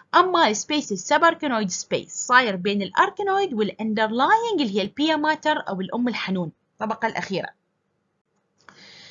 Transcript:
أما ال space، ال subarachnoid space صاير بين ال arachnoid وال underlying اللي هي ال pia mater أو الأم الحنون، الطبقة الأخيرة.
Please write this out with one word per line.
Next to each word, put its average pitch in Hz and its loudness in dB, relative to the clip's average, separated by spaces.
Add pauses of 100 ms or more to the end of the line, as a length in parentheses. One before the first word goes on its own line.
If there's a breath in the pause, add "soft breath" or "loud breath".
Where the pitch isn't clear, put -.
(140)
أما 349 4
ال 214 0
space، 294 -4
ال 185 -2
subarachnoid 294 2
space - -4
صاير 247 2
بين 202 -2
ال - -8
arachnoid 392 0
وال 208 0
underlying 254 0
اللي 208 -2
هي 196 2
ال 202 -4
pia 311 2
mater 302 -2
أو 185 -6
الأم 240 -2
الحنون، 185 -4 (200)
الطبقة 220 -4
الأخيرة. - -6 (1600 loud breath)